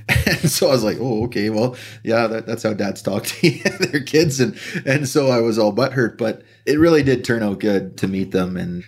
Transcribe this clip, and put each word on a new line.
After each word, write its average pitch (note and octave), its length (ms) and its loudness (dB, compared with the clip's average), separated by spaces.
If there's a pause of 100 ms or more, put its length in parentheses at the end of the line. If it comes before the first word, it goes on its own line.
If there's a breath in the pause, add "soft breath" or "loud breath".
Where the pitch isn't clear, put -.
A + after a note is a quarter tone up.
<laughs> - 180 2
and E3 260 0
so - 160 2
I D3+ 40 2
was B2 120 2
like, G2+ 160 0
"Oh, A2+ 260 -2
okay. G#2+ 240 -2
Well, A#2 260 0 (280 loud breath)
yeah, A2+ 240 2
that, A2 180 -6
that's A2 180 -6
how G#2+ 100 0
dads G2 280 -4
talk G2+ 240 -4
to - 240 2
<laughs> - 420 -2
their D3+ 100 -2
kids." C#3 380 2
And, A2 180 0 (280 loud breath)
and C#3 220 0
so C#3 220 0
I B2 100 2
was A#2 180 2
all G#2+ 160 4
butthurt, B2 440 0
but A2+ 240 -4 (240 soft breath)
it D3 140 2
really D#3+ 240 6
did C3 200 2
turn A#2 200 0
out G2 160 -2
good F#2+ 380 0
to G2 100 -2
meet F#2+ 240 -4
them. F2+ 260 -2
And F2 300 -8